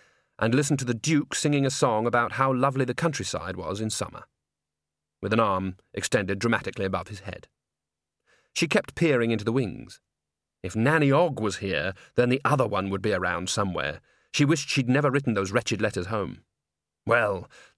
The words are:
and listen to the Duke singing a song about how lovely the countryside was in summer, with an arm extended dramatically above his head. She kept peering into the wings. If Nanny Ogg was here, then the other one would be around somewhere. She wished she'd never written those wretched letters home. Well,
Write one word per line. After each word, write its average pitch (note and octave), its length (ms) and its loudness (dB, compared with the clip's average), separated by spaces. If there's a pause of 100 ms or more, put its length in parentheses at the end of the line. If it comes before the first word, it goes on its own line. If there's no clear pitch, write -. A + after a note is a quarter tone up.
(400)
and A2+ 160 2
listen C#3+ 220 2
to B2 80 -6
the A#2+ 80 0
Duke D3 420 0
singing C#3+ 300 2
a C3 40 0
song A#2 380 0
about A#2 260 0
how C3+ 180 2
lovely C3 340 0
the A#2+ 100 -4
countryside F#2+ 600 -4
was F2+ 240 -6
in A2 100 -4
summer, E2 340 -8 (1000)
with G#2+ 120 -2
an A2+ 60 6
arm F#2+ 360 0 (180)
extended G2 460 0
dramatically A2 460 0
above F2+ 240 -4
his G2+ 120 -14
head. - 260 -12 (1080)
She E3+ 140 0
kept - 280 -2
peering B2 360 2
into G#2+ 140 0
the A2+ 60 0
wings. G2 480 -4 (640)
If F#2+ 120 -8
Nanny C#3+ 360 4
Ogg D#3 280 2
was G#2 180 -2
here, F#2 360 -4 (220)
then B2 140 4
the C3+ 160 2
other C3+ 220 2
one G2 220 -2
would F#2+ 120 -4
be G#2 120 0
around F2+ 360 -2
somewhere. E2+ 500 -2 (340)
She D3 120 2
wished D3+ 240 2
she'd B2 200 0
never C#3 220 4
written C#3 220 0
those G2 180 -2
wretched G#2+ 300 0
letters F#2 260 -2
home. G2+ 360 -6 (640)
Well, G#2+ 440 0 (280)